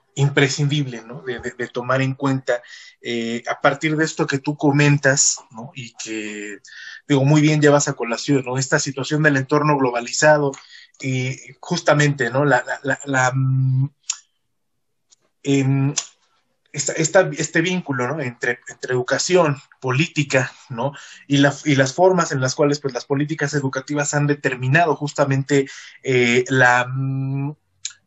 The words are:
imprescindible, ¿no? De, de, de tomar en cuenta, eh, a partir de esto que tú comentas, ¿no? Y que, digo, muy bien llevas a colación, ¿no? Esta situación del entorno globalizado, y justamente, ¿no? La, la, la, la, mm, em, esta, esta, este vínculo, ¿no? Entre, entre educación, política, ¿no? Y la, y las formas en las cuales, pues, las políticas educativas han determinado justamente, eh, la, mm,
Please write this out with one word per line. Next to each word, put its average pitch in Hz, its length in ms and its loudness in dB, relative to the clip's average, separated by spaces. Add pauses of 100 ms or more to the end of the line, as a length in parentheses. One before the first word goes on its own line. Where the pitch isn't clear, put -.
(140)
imprescindible, 143 880 0
¿no? 120 180 -16
De, - 180 -8
de, 123 120 -10
de 120 180 -8
tomar 123 320 -2
en 135 140 0
cuenta, 131 480 -2 (400)
eh, 117 440 -6
a - 140 -6
partir 151 380 0
de 160 80 0
esto 160 200 -4
que 143 120 -2
tú 151 180 -6
comentas, 143 840 2 (120)
¿no? 113 240 -16
Y 117 180 -14 (100)
que, 104 580 -10 (460)
digo, 135 200 2
muy 151 160 4
bien 151 180 2
llevas 143 280 4
a 127 40 -2
colación, 123 540 -2
¿no? 127 100 -4
Esta 135 220 0
situación 143 440 -4
del 147 140 4
entorno 147 400 0
globalizado, 135 760 2 (480)
y 131 360 -4 (220)
justamente, 147 720 2
¿no? 139 140 0
La, 131 200 2
la, - 200 -8
la, 135 200 -4
la, 131 300 0
mm, 131 560 0 (1500)
em, 139 500 2 (800)
esta, - 200 -4
esta, 160 440 2
este 160 260 -2
vínculo, 165 440 -2
¿no? 151 160 -4
Entre, - 460 -6
entre - 240 -10
educación, 139 680 0 (200)
política, 131 720 0 (160)
¿no? 123 240 -6 (340)
Y 139 120 2
la, 139 140 4 (120)
y 147 100 2
las 131 200 2
formas 180 360 4
en 139 100 -4
las 131 140 -2
cuales, 147 240 0
pues, 131 160 -6
las 123 120 -10
políticas 147 480 -2
educativas 139 600 -4
han 147 140 2
determinado 139 680 0
justamente, 139 720 0 (360)
eh, 123 440 2
la, 123 400 4
mm, 135 680 -4 (500)